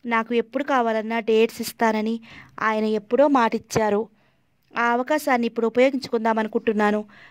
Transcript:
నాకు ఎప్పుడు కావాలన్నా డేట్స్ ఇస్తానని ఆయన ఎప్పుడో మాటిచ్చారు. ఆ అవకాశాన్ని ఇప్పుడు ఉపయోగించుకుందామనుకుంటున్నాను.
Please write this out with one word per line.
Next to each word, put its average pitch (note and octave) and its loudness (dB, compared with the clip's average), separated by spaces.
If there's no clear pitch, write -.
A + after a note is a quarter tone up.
నాకు A#3 -2
ఎప్పుడు A#3 -2
కావాలన్నా A3+ -2
డేట్స్ A3+ 0
ఇస్తానని A3 -2
ఆయన G#3+ 0
ఎప్పుడో A3 2
మాటిచ్చారు. A3 0
ఆ A#3 0
అవకాశాన్ని B3 0
ఇప్పుడు A3+ -2
ఉపయోగించుకుందామనుకుంటున్నాను. A3 0